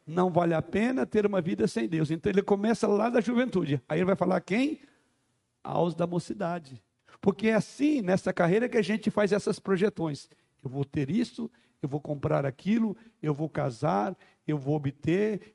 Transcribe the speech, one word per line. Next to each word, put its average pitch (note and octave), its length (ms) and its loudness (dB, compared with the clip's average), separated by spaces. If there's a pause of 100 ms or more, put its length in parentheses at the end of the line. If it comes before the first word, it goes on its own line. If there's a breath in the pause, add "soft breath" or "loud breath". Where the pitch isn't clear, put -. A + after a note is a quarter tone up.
não F3+ 260 0
vale E3+ 220 2
a D#3+ 80 0
pena A#3+ 440 0
ter G#3+ 200 2
uma G3+ 160 0
vida G3 260 0
sem A3+ 200 -4
Deus. D#3+ 240 0
Então E3 200 -2
ele F#3+ 120 2
começa G#3 440 2
lá G#3 220 2
da A#3+ 120 2
juventude. F#3 680 0
Aí D#3 100 0
ele F#3 60 0
vai F#3+ 100 2
falar F3+ 260 2
quem? C4+ 400 0 (800 soft breath)
Aos D#3+ 320 0
da E3+ 100 -2
mocidade. F3 800 -6 (360 soft breath)
Porque G3 300 0
é A3+ 40 4
assim, C#4 480 0
nessa F#3 320 2
carreira, F#3+ 340 4
que A#3+ 100 -2
a A3 40 6
gente G#3 300 0
faz G#3 200 2
essas G3+ 280 0
projeções. E3 680 -2 (360 soft breath)
Eu B2+ 60 -10
vou C#3 140 -4
ter C#3 260 -4
isso, A3+ 420 -4 (300 soft breath)
eu D3 60 -4
vou C#3+ 140 -6
comprar D3 440 -2
aquilo, G#3 520 0 (240 loud breath)
eu D3+ 120 0
vou D#3 140 -4
casar, D#3 680 -2 (300 soft breath)
eu D3+ 100 0
vou C#3+ 180 -2
obter, E3+ 800 -2